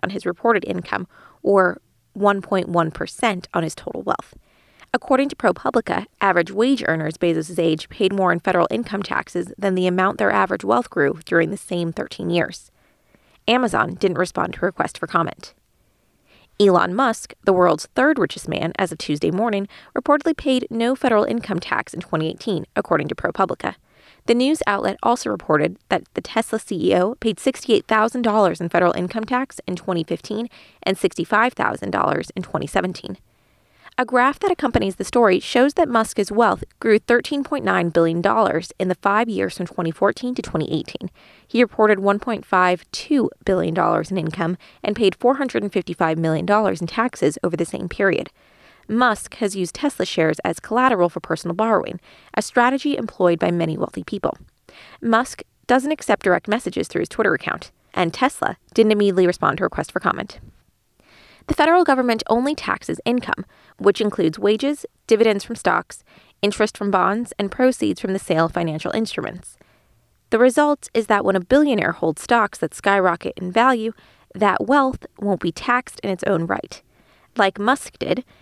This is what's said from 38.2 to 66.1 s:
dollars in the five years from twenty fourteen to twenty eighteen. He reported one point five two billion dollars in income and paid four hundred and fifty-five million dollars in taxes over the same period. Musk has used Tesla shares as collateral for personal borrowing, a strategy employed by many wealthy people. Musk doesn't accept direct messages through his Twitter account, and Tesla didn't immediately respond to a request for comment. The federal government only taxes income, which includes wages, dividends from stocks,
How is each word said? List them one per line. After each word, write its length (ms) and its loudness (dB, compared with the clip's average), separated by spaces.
dollars 580 0
in 80 -2
the 80 0
five 320 0
years 300 -4
from 80 -6
twenty 260 -6
fourteen 440 -2
to 60 -6
twenty 300 -4
eighteen. 400 -6
He 160 2
reported 380 4
one 180 2
point 280 -6
five 460 2
two 380 0
billion 300 0
dollars 360 2
in 80 -4
income 400 -4
and 140 -4
paid 220 2
four 180 2
hundred 280 -4
and 100 -6
fifty-five 440 -2
million 280 0
dollars 340 2
in 80 -6
taxes 560 -2
over 140 0
the 80 0
same 240 -8
period. 400 0
Musk 480 0
has 220 -4
used 180 -4
Tesla 300 -2
shares 400 0
as 160 -4
collateral 480 2
for 100 -10
personal 360 -4
borrowing, 440 0
a 60 -2
strategy 540 0
employed 420 0
by 140 0
many 260 -2
wealthy 280 -6
people. 320 -4
Musk 400 0
doesn't 240 4
accept 320 -2
direct 240 2
messages 400 -4
through 140 -4
his 80 -6
Twitter 240 0
account, 380 -6
and 200 -2
Tesla 420 -2
didn't 200 6
immediately 340 4
respond 300 0
to 60 -4
a 20 2
request 260 -4
for 80 -4
comment. 400 -4
The 80 -2
federal 280 6
government 440 2
only 260 2
taxes 520 -6
income, 380 -2
which 220 2
includes 360 0
wages, 480 0
dividends 360 4
from 120 -10
stocks, 480 -2